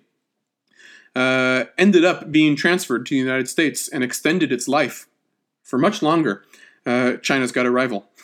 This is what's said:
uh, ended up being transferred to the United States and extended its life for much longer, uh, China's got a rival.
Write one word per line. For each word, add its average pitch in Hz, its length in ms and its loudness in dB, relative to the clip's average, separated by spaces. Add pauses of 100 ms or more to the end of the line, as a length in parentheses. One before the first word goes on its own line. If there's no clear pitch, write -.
(1160)
uh, 127 500 0 (120)
ended 175 280 6
up 170 260 -2
being 156 240 4
transferred 156 500 -2
to 143 100 -4
the 135 40 0
United 131 280 -2
States - 400 -2
and 131 160 -4
extended 151 480 -2
its 123 160 -4
life 131 400 -2 (560)
for - 140 -6
much 175 240 0
longer, 151 420 0 (420)
uh, 123 320 0
China's 131 340 -2
got 123 140 0
a 123 60 2
rival. 123 340 -2 (180)